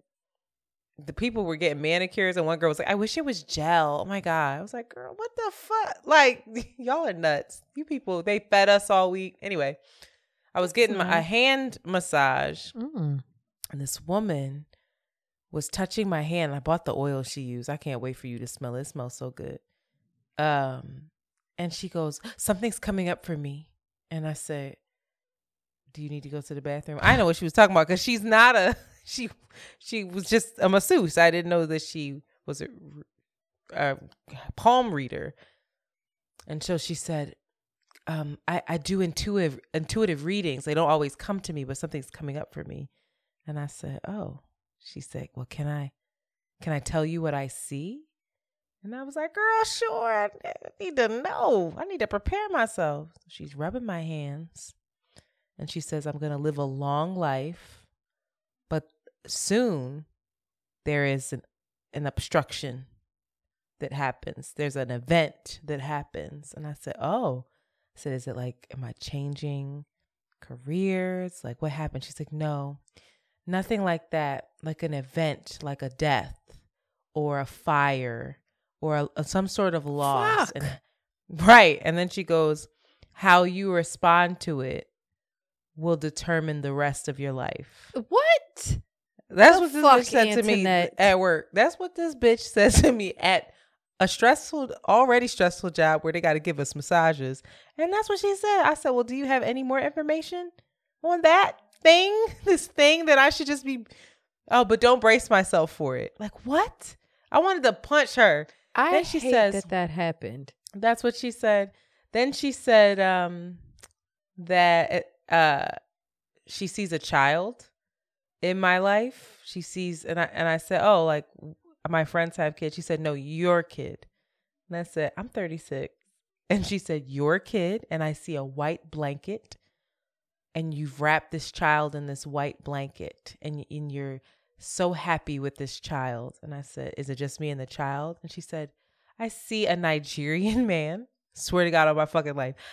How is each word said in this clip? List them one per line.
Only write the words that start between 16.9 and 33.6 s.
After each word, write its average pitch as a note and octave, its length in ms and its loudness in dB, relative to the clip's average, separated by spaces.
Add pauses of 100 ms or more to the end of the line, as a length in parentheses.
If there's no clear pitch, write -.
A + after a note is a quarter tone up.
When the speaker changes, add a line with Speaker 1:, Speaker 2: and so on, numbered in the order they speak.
Speaker 1:
oil C3+ 280 -4
she C3+ 180 -12
used. A#2+ 260 -10
I D3 100 -6
can't C3+ 220 -8
wait B2+ 160 -8
for - 120 -16
you A#2+ 100 -10
to A#2+ 100 -12
smell B2 280 -10
it. B2+ 60 -8
It C#3+ 60 -10
smells B2 280 -12
so B2+ 160 -12
good. C3+ 280 -14 (760)
Um, C3+ 720 -4 (480)
and F3 160 -6
she F#3 160 -10
goes, D#3 300 -6 (180)
"Something's G#3 420 -2
coming F#3+ 300 -4
up F3 160 -6
for E3 120 -8
me." C#3+ 300 -12 (420)
And D#3 180 -8
I D#3 60 -6
said, C#3+ 440 -12 (1160)
"Do D3+ 80 -16
you D3 80 -10
need D3 140 -10
to C#3+ 60 -16
go D3 120 -8
to C#3+ 120 -12
the C#3+ 80 -10
bathroom?" D3 400 -8
I G#3+ 160 6
know G#3+ 80 4
what E3 100 2
she F3+ 100 -6
was D#3+ 80 -4
talking G3+ 220 8
about D#3+ 120 6
'cause F3+ 140 0
she's A#3 220 -2
not A#3 320 8
a, F#3+ 200 4 (140)
<laughs> - 160 -20
she, - 240 -8 (500)
she A3 240 -8
was F3+ 260 -8
just A3+ 300 2
a F#3 100 4
masseuse. F#3+ 480 4
I E3+ 140 10
didn't E3+ 180 -2
know E3+ 160 4
that D#3 160 -4
she D3 400 -10 (240)
was C#3+ 160 -8
a, - 60 -10 (1040)